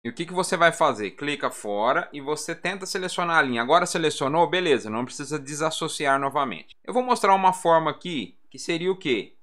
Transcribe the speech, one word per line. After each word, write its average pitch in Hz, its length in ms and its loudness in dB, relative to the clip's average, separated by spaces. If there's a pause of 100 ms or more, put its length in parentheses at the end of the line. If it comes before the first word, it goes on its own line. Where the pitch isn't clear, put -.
E 120 60 -6
o 120 40 -10
que 175 120 -8
que 180 80 -14
você 180 240 -2
vai 165 140 6
fazer? 110 400 0
Clica 143 400 -6
fora 113 600 -2
e 143 80 -14
você 151 360 -6
tenta 185 320 -8
selecionar 180 500 -2
a 156 60 6
linha. 120 180 0
Agora 165 240 4
selecionou? 156 640 2
Beleza, 147 400 2
não 117 160 -2
precisa 143 320 -8
desassociar 147 800 -2
novamente. 135 640 -4
Eu 196 120 -8
vou 247 80 2
mostrar 226 320 4
uma 185 180 4
forma 165 380 4
aqui, 147 440 -8 (140)
que - 80 -20
seria 175 340 -2
o 185 60 -2
quê? 123 460 -2